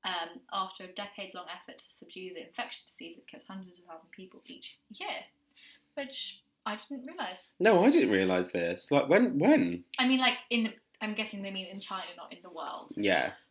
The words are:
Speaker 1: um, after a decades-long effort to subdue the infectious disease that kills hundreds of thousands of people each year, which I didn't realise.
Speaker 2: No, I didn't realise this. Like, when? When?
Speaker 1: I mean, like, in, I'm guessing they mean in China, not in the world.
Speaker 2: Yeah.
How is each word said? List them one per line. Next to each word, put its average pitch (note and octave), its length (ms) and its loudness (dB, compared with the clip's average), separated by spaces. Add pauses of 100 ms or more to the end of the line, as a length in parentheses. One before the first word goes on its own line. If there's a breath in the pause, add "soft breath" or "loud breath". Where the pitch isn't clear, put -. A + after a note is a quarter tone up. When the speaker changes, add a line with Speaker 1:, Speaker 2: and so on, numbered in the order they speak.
Speaker 1:
um, F3 360 -4 (120)
after F#3+ 320 -4
a F#3 40 -14
decades-long G3 560 -10 (100)
effort - 240 -18
to - 120 -16
subdue - 440 -14
the E3 140 -12
infectious - 360 -10
disease E3 320 -16
that - 120 -20
kills - 180 -20
hundreds F#3+ 320 -14
of - 60 -20
thousands D#3+ 220 -18
of - 40 -20
people - 360 -20
each - 320 -16 (120)
year, - 320 -8 (720 soft breath)
which - 480 -8 (240)
I G#3+ 100 -4
didn't B3+ 300 -10
realise. C#4+ 320 -8 (220)
Speaker 2:
No, F#3+ 240 8
I C4 60 10
didn't D4+ 200 6
realise F#2 400 4
this. F2 400 -2
Like, C#3 180 4
when? F3+ 300 6
When? G#3 460 4 (140)
Speaker 1:
I B3 100 2
mean, C4 100 4
like, B3 200 2 (100)
in, A3+ 240 0 (300)
I'm G#3+ 120 -4
guessing G#3 280 -6
they G3 80 -8
mean F#3+ 160 -8
in G3 140 -12
China, F#3 240 -8 (120)
not E3+ 160 -16
in F3 100 -18
the F3+ 80 -20
world. - 460 -10
Speaker 2:
Yeah. F#2 360 2 (180)